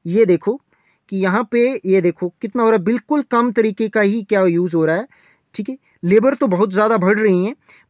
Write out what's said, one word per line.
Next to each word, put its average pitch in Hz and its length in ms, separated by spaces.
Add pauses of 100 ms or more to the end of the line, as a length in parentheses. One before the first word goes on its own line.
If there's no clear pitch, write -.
ये 202 220
देखो 185 340 (520)
कि 196 40
यहाँ 190 340
पे 240 120 (240)
ये 190 140
देखो 175 280 (140)
कितना 240 200
हो 226 80
रहा 226 80
है, 175 60
बिल्कुल 247 460
कम 240 220
तरीके 220 360
का 220 120
ही 208 280
क्या 196 180
यूज़ 175 300
हो 160 80
रहा 156 120
है, 226 100 (480)
ठीक 208 140
है। 262 80 (280)
लेबर 214 300
तो 277 120
बहुत 190 260
ज़्यादा 214 240
बढ़ 196 220
रही 190 260
हैं, 226 100 (360)